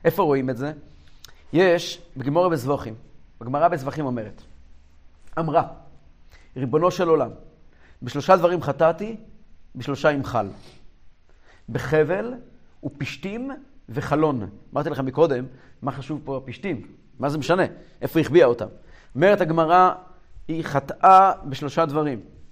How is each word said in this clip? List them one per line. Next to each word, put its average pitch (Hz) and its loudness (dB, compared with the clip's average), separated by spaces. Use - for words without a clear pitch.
איפה 165 2
רואים 139 0
את 120 -4
זה? 143 -8
יש 175 2
בגמרא 147 0
בזבחים. 127 -2
בגמרא 143 0
בזבחים 143 -4
אומרת, 117 -8
אמרה, 160 2
"ריבונו 143 0
של 180 -2
עולם, 143 2
בשלושה 143 2
דברים 175 0
חטאתי, 165 0
בשלושה 135 0
אמחל. 123 -4
בחבל 156 -2
ופשתים 202 -10
וחלון." 139 -2
אמרתי 147 -4
לך 139 -6
מקודם, 131 0
מה 131 -6
חשוב 135 -10
פה 135 -8
הפשתים? 131 -8
מה 131 -4
זה 151 -4
משנה? 170 0
איפה - 0
החביאה 143 6
אותם? 120 0
אומרת 196 4
הגמרא, 165 4
היא 160 -6
חטאה 180 6
בשלושה 143 -2
דברים. 143 -4